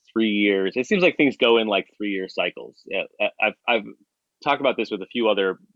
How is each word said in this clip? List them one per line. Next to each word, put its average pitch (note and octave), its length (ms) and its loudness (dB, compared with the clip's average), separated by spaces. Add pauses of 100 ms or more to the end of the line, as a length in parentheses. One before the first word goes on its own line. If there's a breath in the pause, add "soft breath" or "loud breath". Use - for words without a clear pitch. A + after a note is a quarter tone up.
(120)
three A2+ 180 0
years. G2+ 460 0
It B2 100 -2
seems G3 160 0
like E3 140 2
things C#3 200 2
go A#2 200 4
in, A2 100 2
like, G2 300 -2
three-year G2 320 -6
cycles. - 580 -6
Yeah, F#2 200 -6 (140)
I, G#2 100 0 (120)
I've, G#2+ 120 0 (120)
I've A2+ 200 0 (580)
talked C#3+ 160 -2
about C3 160 0
this A2 140 -4
with G2 120 -6
a F#2 40 -10
few A#2 220 -2
other G2 300 0 (180)